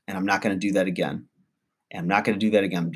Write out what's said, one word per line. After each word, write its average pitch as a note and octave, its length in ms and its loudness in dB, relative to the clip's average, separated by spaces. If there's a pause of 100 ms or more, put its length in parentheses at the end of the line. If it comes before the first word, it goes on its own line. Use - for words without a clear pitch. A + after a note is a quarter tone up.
and G2 100 -8
I'm F#2+ 100 -2
not G2 160 2
gonna G2 140 0
do G2 160 0
that F#2+ 140 2
again. F2 400 -4 (640)
And F#2 100 -10
I'm E2+ 80 -4
not G2+ 160 4
gonna G#2 140 0
do G#2+ 120 0
that G#2 140 4
again. E2+ 320 -2